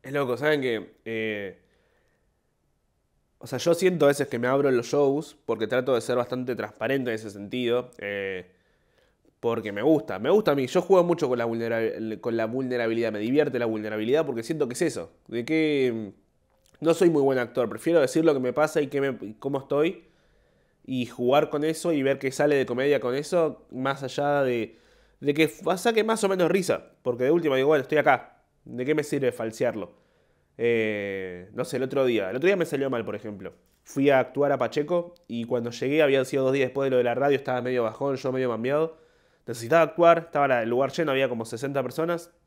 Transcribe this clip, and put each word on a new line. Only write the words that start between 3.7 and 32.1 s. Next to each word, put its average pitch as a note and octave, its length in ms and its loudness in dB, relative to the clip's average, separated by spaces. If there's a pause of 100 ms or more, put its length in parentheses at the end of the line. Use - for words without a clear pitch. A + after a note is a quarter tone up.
siento F3 320 2
a C#3+ 40 8
veces C#3+ 180 0
que B2 100 -6
me A#2+ 100 -2
abro C#3 220 2
en B2+ 80 4
los A#2 80 0
shows C#3+ 500 0 (120)
porque A2 180 -2
trato B2+ 300 0
de A#2 60 0
ser B2 140 -2
bastante B2 400 -2
transparente A#2 540 -4
en A2+ 60 -2
ese G#2+ 160 -12
sentido, A#2+ 680 -4
eh, G2 540 -8 (880)
porque A#2 320 -2
me G2+ 100 -4
gusta, C3+ 380 2
me B2 100 -2
gusta G3+ 220 4
a C#3 40 4
mí. C3 120 -2
Yo F3+ 160 0
juego F#3 200 6
mucho E3+ 240 0
con B2 120 0
la A#2 60 0
vulnera-, A2+ 760 -2
con A2+ 160 -2
la A2+ 80 0
vulnerabilidad, A#2 680 -2
me G#2+ 60 -6
divierte B2+ 400 2
la A#2+ 80 0
vulnerabilidad A2 640 -2
porque A2+ 160 -6
siento D3+ 240 -4
que A#2+ 80 -8
es - 80 -2
eso, G#2 280 -4 (160)
de A#2 160 -6
que, C3 720 0
mm, - 720 -18
no E3 80 4
soy E3+ 160 6
muy D3 140 4
buen C3+ 160 2
actor, A#2+ 280 -2
prefiero D#3+ 320 2
decir D#3+ 260 2
lo D#3 100 6
que C3 40 -2
me B2+ 140 -2
pasa D3+ 280 0
y C#3 60 -2
qué C#3 140 -4
me, C3+ 240 -2
y G#2+ 80 -12
cómo C#3 240 -6
estoy D3 460 -2 (840)
y B2+ 220 -4
jugar C#3 420 2
con D3 140 -4
eso D#3+ 300 -2
y C#3 100 0
ver C3+ 160 0
qué C3 120 -4
sale D3 240 2
de C3 120 2
comedia C3+ 320 0
con B2 160 -2
eso, D3+ 560 -2
más C3+ 320 -4
allá C#3+ 400 0
de, A#2+ 340 -2 (420)
de C#3+ 140 0
que D3+ 140 4
fa-, E3 300 -4
saque A3 260 2
más A3 200 0
o G3 60 2
menos F3+ 220 2
risa, F3 400 0 (100)
porque B2 220 -2
de C#3 80 2
última D#3+ 240 2
digo, C3 140 4
"Bueno, D3+ 120 4
estoy D3+ 160 0
acá, C3+ 460 2 (220)
¿de B2 200 -8
qué D3+ 100 2
me D3 80 0
sirve C3+ 280 0
falsearlo?". A2 600 -4 (640)
Eh, G2+ 960 -2
no B2 120 -4
sé, C#3 120 -6
el B2+ 60 -2
otro C3+ 220 0
día, G#2 240 2